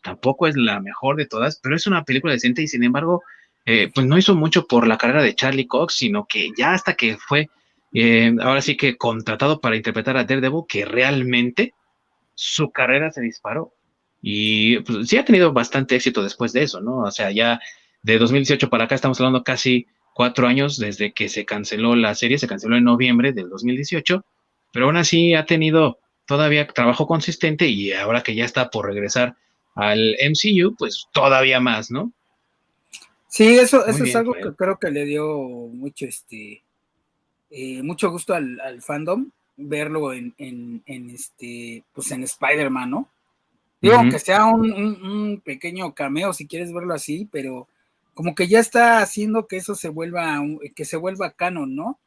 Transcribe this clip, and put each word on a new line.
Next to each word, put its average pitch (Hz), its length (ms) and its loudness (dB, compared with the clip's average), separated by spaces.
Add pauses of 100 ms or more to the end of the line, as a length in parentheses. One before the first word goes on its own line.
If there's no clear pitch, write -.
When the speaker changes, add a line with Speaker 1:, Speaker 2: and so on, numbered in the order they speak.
Speaker 1:
tampoco - 460 -2
es 147 100 0
la 107 220 0
mejor 131 360 -4
de 151 120 -4
todas, 123 340 -4
pero 160 140 -2
es 165 100 -4
una 180 200 0
película 139 280 -2
decente 123 300 0
y 151 40 -4
sin 123 160 -2
embargo, 156 380 0 (440)
eh, 113 280 2
pues 131 140 2
no 147 100 6
hizo 185 180 6
mucho 160 300 2
por 117 220 4
la 110 100 4
carrera 131 240 2
de 123 140 2
Charlie 135 320 -2
Cox, 151 260 -2
sino 104 320 -2
que - 320 -4
ya 180 160 2
hasta 190 220 -2
que 113 200 -2
fue, 147 360 -2 (420)
eh, 117 480 4
ahora 131 200 2
sí 139 140 -2
que 127 220 0
contratado 117 640 -2
para 113 140 0
interpretar 110 420 -2
a 123 60 0
Daredevil, 135 440 -2
que 101 180 -6
realmente 123 920 0 (580)
su - 380 -4
carrera 139 400 0
se 135 100 -10
disparó. 117 540 -8 (480)
Y, 107 560 2
pues, 113 280 -4
sí 226 100 4
ha 269 80 2
tenido 180 280 6
bastante 131 420 0
éxito 123 280 0
después 117 280 -4
de 127 120 2
eso, 95 180 -4
¿no? 120 220 -4
O 101 80 -4
sea, 101 180 -4
ya... 117 300 0 (420)
De 110 160 4
dos 117 140 4
mil 139 100 4
dieciocho 135 300 0
para 113 140 2
acá 135 100 -2
estamos 131 240 -2
hablando 127 240 2
casi 127 420 0 (280)
cuatro 123 340 2
años 139 300 2
desde 104 360 -4
que 101 160 -6
se 104 160 -6
canceló 107 500 0
la 110 180 4
serie, 120 240 0
se 135 100 -2
canceló 110 280 -2
en 120 80 6
noviembre 120 480 4
del 98 160 -6
dos 98 160 -10
mil 123 120 0
dieciocho, 160 500 -2 (480)
pero 123 140 2
aún 156 100 4
así 170 360 4
ha 156 120 2
tenido 160 540 2 (260)
todavía 147 420 2
trabajo 123 400 0
consistente 160 600 0
y 101 260 -2
ahora 107 280 -2
que 113 140 -6
ya 113 80 -2
está 123 260 -2
por 104 160 -6
regresar 104 520 -2 (380)
al 107 440 2
M 143 160 2
C 190 300 2
U, 220 120 0
pues - 360 -8
todavía 135 480 4
más, 113 280 -2
¿no? 180 220 -6 (1160)
Speaker 2:
Sí, 226 280 8
eso, 254 200 6
Speaker 1:
Muy 226 120 2
Speaker 2:
eso 147 80 0
es 254 60 0
Speaker 1:
bien, 240 140 0
Speaker 2:
algo 233 160 0
Speaker 1:
Joel. 185 160 -8
Speaker 2:
que 147 60 -14
creo 185 220 -2
que 175 140 -4
le 147 140 -4
dio 151 320 -4
mucho, 127 680 -12
este, 107 580 -16 (840)
eh, 131 320 -12
mucho 170 300 -4
gusto 180 220 -6
al, 131 260 -6
al 123 220 -14
fandom 165 500 -6 (240)
verlo 147 560 -6
en, 120 260 -12
en, 120 480 -14
en, 127 260 -16
este, 120 720 -16 (100)
pues, - 180 -8
en 127 120 -8
Spider-Man, 131 680 -2
¿no? 196 200 -6 (720)
Digo, 208 140 8
Speaker 1:
Ujú. 240 60 8
Speaker 2:
aunque 240 180 4
sea 202 280 2
un, 226 260 4
un, 196 320 -6
un 208 360 -6
pequeño 170 520 -10
cameo, 156 400 -4
si 151 120 -10
quieres 170 280 -10
verlo 175 200 -6
así, 160 380 -8
pero 131 380 -10 (440)
como 160 220 -6
que 180 140 0
ya 214 100 8
está 233 420 4
haciendo 214 460 -2
que 185 100 -10
eso 196 180 -10
se 170 120 -10
vuelva 165 540 -6
un, 147 180 -6 (160)
que 156 80 -10
se 165 140 -8
vuelva 185 340 -6
canon, 175 440 -6
¿no? 202 320 -8